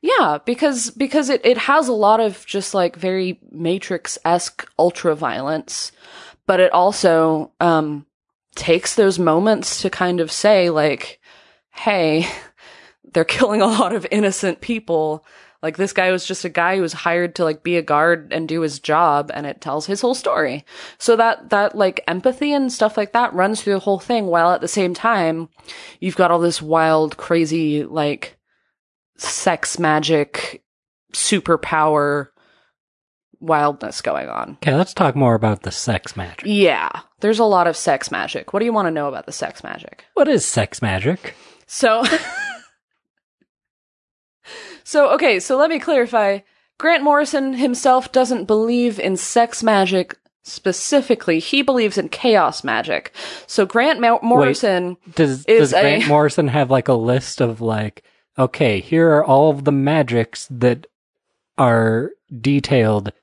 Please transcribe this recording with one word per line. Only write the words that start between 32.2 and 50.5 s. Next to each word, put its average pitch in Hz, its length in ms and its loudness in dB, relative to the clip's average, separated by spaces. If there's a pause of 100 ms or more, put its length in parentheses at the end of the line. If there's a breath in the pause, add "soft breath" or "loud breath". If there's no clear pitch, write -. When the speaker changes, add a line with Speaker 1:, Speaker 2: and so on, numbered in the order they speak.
Speaker 1:
wildness 147 600 -2
going 69 280 -6
on. 57 220 -10 (100)
Speaker 2:
Okay, 139 120 0
let's 170 200 0
talk 147 200 0
more 127 220 2
about 107 280 -2
the - 80 -8
sex - 440 -6
magic. 87 300 -12
Speaker 1:
Yeah, 185 440 2 (300)
there's 214 200 0
a 233 40 4
lot 185 240 4
of 165 80 0
sex - 360 -2
magic. - 420 -8
What 196 60 0
do 226 60 0
you 233 60 0
wanna 196 200 0
know 147 180 -4
about 117 160 -10
the - 80 -14
sex - 280 -10
magic? - 520 -16
Speaker 2:
What 285 160 2
is 233 160 2
sex - 360 -4
magic? 107 540 -4 (320 soft breath)
Speaker 1:
So, 233 420 0
<laughs> - 40 0 (2750 loud breath)
so, 294 280 2
okay, 254 280 2
so 262 180 -2
let 302 120 4
me 320 100 -2
clarify. 226 600 0 (380)
Grant 311 260 0
Morrison 285 500 0
himself 254 580 0
doesn't 247 340 0
believe 226 540 0
in 190 180 -2
sex - 440 0
magic 190 560 0 (260)
specifically. 190 960 -2